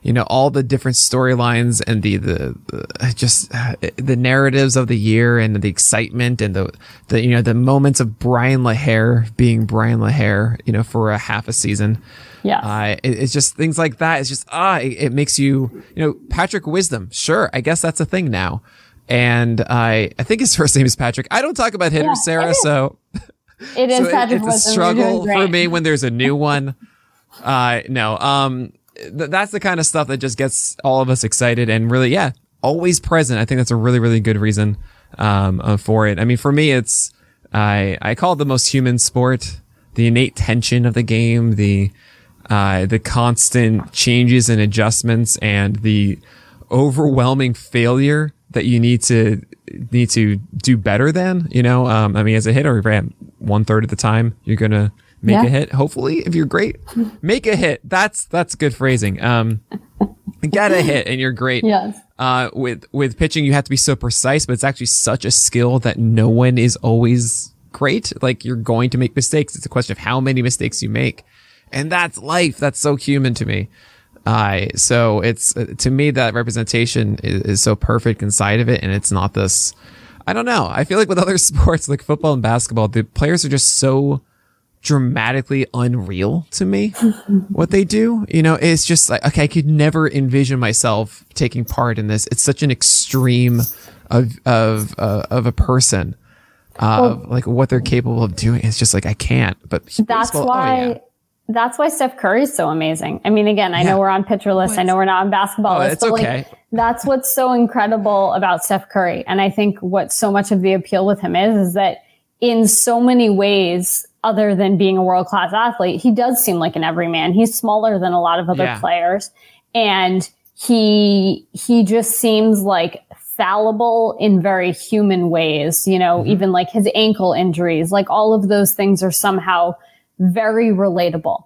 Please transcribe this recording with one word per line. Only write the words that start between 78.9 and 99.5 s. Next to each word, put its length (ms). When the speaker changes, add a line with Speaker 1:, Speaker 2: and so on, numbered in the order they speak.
Speaker 1:
it's 200
not 220
this, 380
I 80
don't 100
know. 260
I 140
feel 140
like 100
with 100
other 200
<laughs> 0
sports, 500
like 140
football 320
and 80
basketball, 460
the 160
players 400
are 40
just 300
so 440
dramatically 920
unreal 800
to 120
me, 260
Speaker 2:
<laughs> 580
Speaker 1:
what 220
they 140
do. 440
You 140
know, 120
it's 320
just 240
like, 160
okay, 180
I 20
could 200
never 440
envision 480
myself 640
taking 300
part 340
in 80
this. 220
It's 140
such 200
an 80
extreme 880
of, 220
of, 520
uh, 320
of 160
a 60
person, 640
uh, 220
Speaker 2:
Well, 120
Speaker 1:
of, 180
like, 160
what 220
they're 120
capable 420
of 140
doing. 260
It's 160
just 160
like, 120
I 80
can't. 420